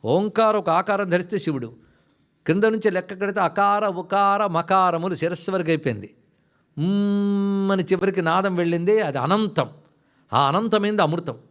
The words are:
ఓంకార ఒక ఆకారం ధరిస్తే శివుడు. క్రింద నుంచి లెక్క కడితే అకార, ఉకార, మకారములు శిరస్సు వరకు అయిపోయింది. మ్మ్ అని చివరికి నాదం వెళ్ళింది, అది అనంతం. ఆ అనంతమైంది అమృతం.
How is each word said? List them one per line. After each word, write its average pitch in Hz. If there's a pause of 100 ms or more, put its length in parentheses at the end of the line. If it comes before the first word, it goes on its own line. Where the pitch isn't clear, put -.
ఓంకార 214
ఒక 170
ఆకారం 190
ధరిస్తే 180
శివుడు. 127 (720)
క్రింద 190
నుంచి 220
లెక్క 185
కడితే 196
అకార, 202
ఉకార, 196
మకారములు 180
శిరస్సు 170
వరకు 180
అయిపోయింది. 127 (640)
మ్మ్ 196
అని 185
చివరికి 190
నాదం 185
వెళ్ళింది, 175
అది 143
అనంతం. 170 (640)
ఆ 139
అనంతమైంది 208
అమృతం. 156 (140)